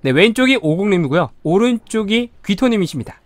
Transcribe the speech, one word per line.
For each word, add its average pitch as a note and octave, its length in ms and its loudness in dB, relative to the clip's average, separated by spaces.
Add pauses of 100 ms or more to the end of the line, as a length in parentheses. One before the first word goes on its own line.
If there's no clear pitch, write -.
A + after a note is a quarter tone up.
네, C3+ 100 0
왼쪽이 A#3 500 2
오공님이고요. E3+ 680 0 (120)
오른쪽이 A3 880 -2 (160)
귀토님이십니다. G3 800 -2